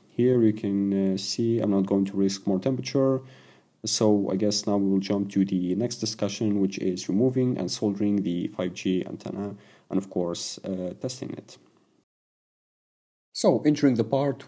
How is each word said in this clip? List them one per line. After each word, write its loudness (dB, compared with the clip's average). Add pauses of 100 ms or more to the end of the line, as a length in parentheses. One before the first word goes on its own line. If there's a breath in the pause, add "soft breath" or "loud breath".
here 4
you 6
can, 0
uh, 0
see 0
I'm 0
not 2
going 2
to -6
risk 0
more 2
temperature. 0 (640 loud breath)
So 2
I 0
guess 0
now 0
we 2
will 4
jump -2
to 4
the 0
next -2
discussion, -2
which 0
is -4
removing 2
and -4
soldering 0
the -2
five -6
G -2
antenna, -8 (340 loud breath)
and -2
of -4
course, -4
uh, -6
testing -8
it. -14 (1800)
So 2
entering 4
the 2
part -2